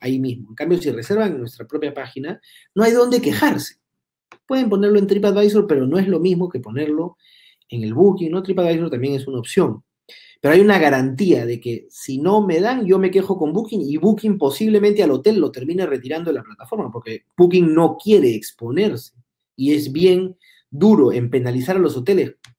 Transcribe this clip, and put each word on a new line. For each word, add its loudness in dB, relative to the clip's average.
ahí -4
mismo. -6
En -20
cambio, -2
si -4
reservan -2
en -8
nuestra -14
propia -6
página, -12
no 2
hay 4
dónde 2
quejarse. -2
Pueden -2
ponerlo 2
en 0
TripAdvisor, 2
pero 0
no 0
es 0
lo 2
mismo 0
que -8
ponerlo -6
en -8
el -6
Booking, 2
¿no? -4
TripAdvisor -2
también -4
es -6
una -6
opción. -2
Pero 4
hay 8
una 4
garantía 0
de -8
que -10
si -12
no 2
me 0
dan, -2
yo 4
me 0
quejo 0
con -2
Booking -4
y -4
Booking 0
posiblemente 0
al 2
hotel 2
lo 0
termine -6
retirando -6
de -2
la -12
plataforma, -10
porque -14
Booking 4
no 2
quiere 4
exponerse -6
y 0
es -4
bien 2
duro 4
en -4
penalizar -2
a 0
los 0
hoteles -2